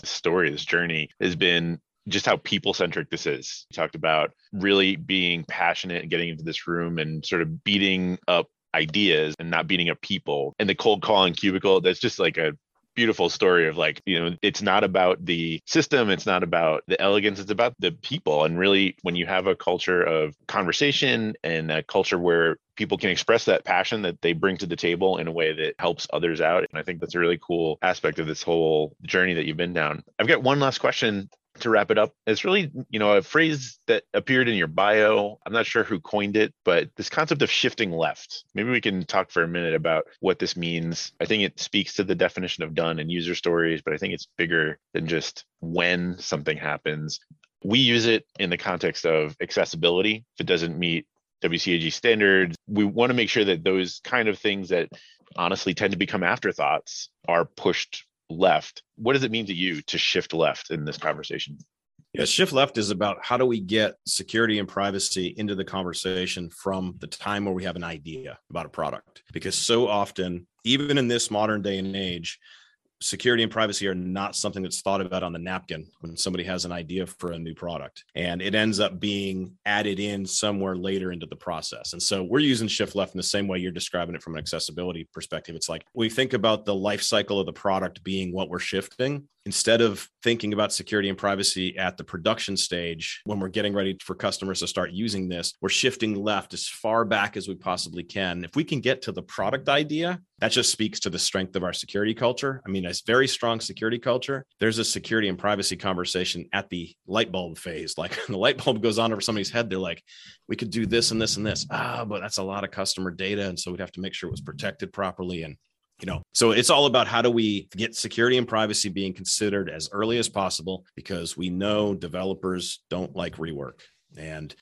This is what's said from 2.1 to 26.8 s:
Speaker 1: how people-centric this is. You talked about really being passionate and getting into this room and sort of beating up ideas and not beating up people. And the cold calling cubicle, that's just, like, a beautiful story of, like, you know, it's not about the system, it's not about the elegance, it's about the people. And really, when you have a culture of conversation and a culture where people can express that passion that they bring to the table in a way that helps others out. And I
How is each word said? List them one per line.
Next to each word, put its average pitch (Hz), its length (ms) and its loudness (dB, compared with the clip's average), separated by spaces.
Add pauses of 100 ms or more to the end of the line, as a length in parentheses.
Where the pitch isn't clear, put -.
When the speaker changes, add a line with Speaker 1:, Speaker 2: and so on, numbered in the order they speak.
Speaker 1:
how 107 100 4
people-centric 95 720 -2
this - 180 -4
is. 69 440 -4
You - 60 -12
talked 80 180 -2
about 78 380 2 (200)
really 98 440 4
being 87 480 0
passionate 87 580 -2
and 80 80 -10
getting 85 180 0
into 80 160 -8
this - 220 -6
room 85 320 -2
and 78 260 -4
sort 90 160 0
of 80 240 -4
beating 95 540 2 (100)
up 87 200 2 (260)
ideas 78 640 2
and 82 120 -8
not 85 160 0
beating 87 220 0
up 78 140 -4
people. 73 560 -4
And 104 100 2
the 98 60 2
cold 104 260 4
calling 95 320 6
cubicle, 95 480 4
that's 90 180 4
just, - 200 0
like, 85 180 2
a 80 160 2 (420)
beautiful 110 340 4
story 90 380 6
of, 78 100 0
like, 78 280 0
you 87 160 2
know, 85 220 0
it's 101 200 2
not 101 220 6
about 92 400 4
the 82 420 0
system, 131 440 4
it's 90 160 0
not 92 160 4
about 82 440 2
the 90 140 0
elegance, 101 400 2
it's 98 100 -10
about 120 300 2
the 92 100 2
people. 78 540 -2
And 82 140 0
really, 98 440 4
when 87 140 -2
you 87 100 -2
have 92 200 0
a 92 100 2
culture 90 460 0
of 80 340 0 (100)
conversation 113 960 0
and 80 300 -2
a 78 100 0
culture 95 360 2
where 85 400 4 (180)
people 101 220 -2
can 98 120 0
express 113 340 2
that 90 200 4
passion 98 380 0
that 87 180 -4
they 85 120 2
bring 90 240 0
to 98 100 -6
the 85 100 -4
table 87 420 2
in 82 100 -4
a 82 40 -4
way 80 200 0
that 78 260 -4
helps 85 340 -2
others 80 280 0
out. 85 280 4
And 78 100 -8
I 76 40 -4